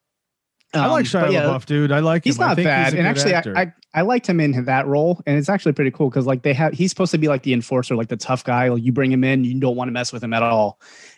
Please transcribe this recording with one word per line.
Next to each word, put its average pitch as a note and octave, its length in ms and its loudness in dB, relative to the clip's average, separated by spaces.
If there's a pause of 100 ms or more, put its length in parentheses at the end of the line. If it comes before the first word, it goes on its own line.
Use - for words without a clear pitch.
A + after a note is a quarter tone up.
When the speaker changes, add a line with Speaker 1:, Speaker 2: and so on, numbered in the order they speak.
(760)
Speaker 1:
I D#3 140 2
like D4+ 140 2
Speaker 2:
Um, - 40 -2
Speaker 1:
Shia F#3 160 -2
Speaker 2:
but G3 100 2
yeah, E3 100 2
Speaker 1:
LaBeouf, C3+ 240 -2
dude. D3 260 0
I D3 80 2
like D#3+ 240 0
Speaker 2:
he's B3 120 0
Speaker 1:
him. D4 60 -2
I F4 60 2
Speaker 2:
not D#3+ 80 0
Speaker 1:
think E3+ 100 2
Speaker 2:
bad. C3+ 200 2
Speaker 1:
he's C3+ 80 0
a - 40 -2
Speaker 2:
And E3 80 2
Speaker 1:
good G#3 40 2
Speaker 2:
actually, G3+ 240 0
I, F3 40 2
Speaker 1:
actor. G#2 180 -4
Speaker 2:
I, F3 160 -2 (220)
I D#3+ 80 0
liked A#3+ 260 0
him F3 120 2
in C3 240 0
that C3 220 0
role, D3+ 400 0
and C#3+ 120 0
it's C#3+ 100 -2
actually F#3 240 0
pretty C3+ 180 0
cool C3+ 200 0
'cause, B2+ 160 -2
like, C3 160 -2
they C#3+ 120 2
have, D#3 200 0
he's F3 160 0
supposed F#3 220 -2
to E3+ 60 2
be, D#3 100 0
like, C3+ 160 0
the C3+ 80 0
enforcer, B2 420 -2
like, A2+ 140 -2
the A#2+ 80 -6
tough - 280 -6
guy. B2 240 0
Like, A#2+ 140 0
you B2 100 2
bring C3 200 2
him C3 120 2
in, C3 200 2
you B2+ 160 -2
don't B2+ 160 0
wanna B2 160 -6
mess B2 200 -6
with A#2+ 120 -10
him A2+ 100 -6
at A2+ 80 0
all. A2 360 2 (400)